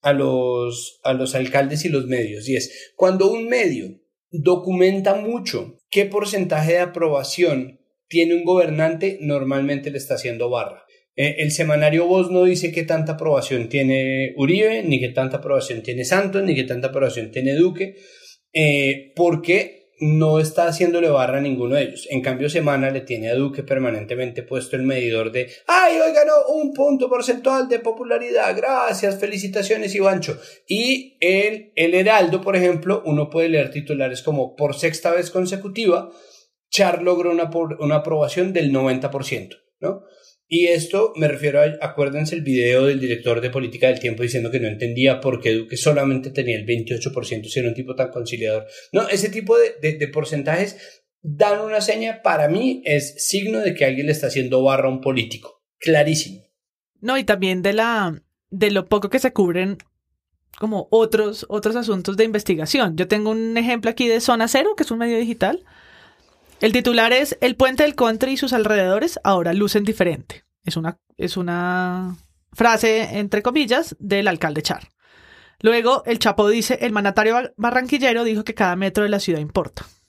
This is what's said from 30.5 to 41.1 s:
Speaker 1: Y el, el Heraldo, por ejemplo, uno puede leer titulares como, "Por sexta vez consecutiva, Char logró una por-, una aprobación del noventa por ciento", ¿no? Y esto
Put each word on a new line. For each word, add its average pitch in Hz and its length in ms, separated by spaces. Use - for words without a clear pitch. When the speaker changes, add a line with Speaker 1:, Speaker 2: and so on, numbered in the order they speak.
Speaker 1:
Y 254 520
el, 202 540
el 170 200
Heraldo, 190 460
por 196 140
ejemplo, 180 520
uno 147 220
puede 165 200
leer 147 240
titulares 135 500
como, 139 320
"Por 143 220
sexta 165 360
vez 175 200
consecutiva, 190 800
Char 175 320
logró 175 300
una 170 180
por-, 165 300
una 151 160
aprobación 160 560
del 160 180
noventa 131 400
por 135 140
ciento", 104 320
¿no? 196 220
Y 170 180
esto 170 480